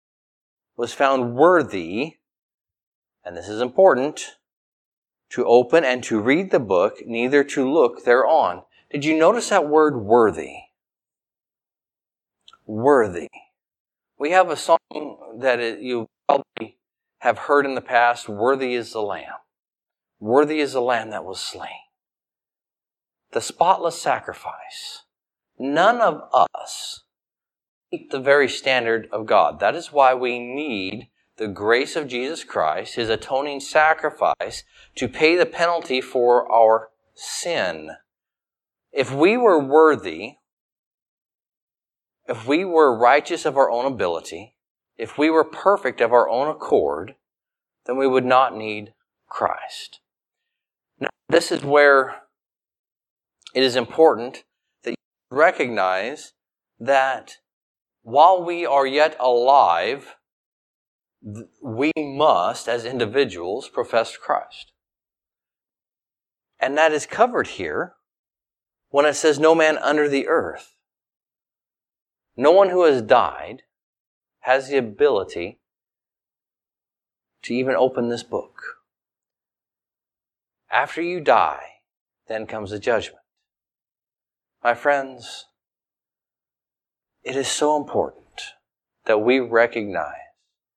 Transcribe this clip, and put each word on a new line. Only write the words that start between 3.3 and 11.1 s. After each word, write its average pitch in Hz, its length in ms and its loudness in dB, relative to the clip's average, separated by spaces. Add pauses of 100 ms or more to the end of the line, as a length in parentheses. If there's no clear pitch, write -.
this 87 120 -14
is 107 120 -8
important, 139 760 2 (920)
"to 120 140 -4
open 123 400 4
and 127 200 -2
to 110 160 -2
read 147 300 0
the 175 100 2
book, 95 440 0
neither 123 380 0
to 139 260 -2
look 139 360 0
thereon." 120 600 2 (240)
Did 143 160 -8
you 156 120 0
notice 190 320 2
that 170 200 0
word 151 280 2
worthy? 101 600 2 (2000)